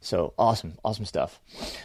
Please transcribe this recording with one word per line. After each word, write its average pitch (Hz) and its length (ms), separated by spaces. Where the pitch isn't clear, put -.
So 87 340
awesome, 113 480
awesome 107 200
stuff. - 360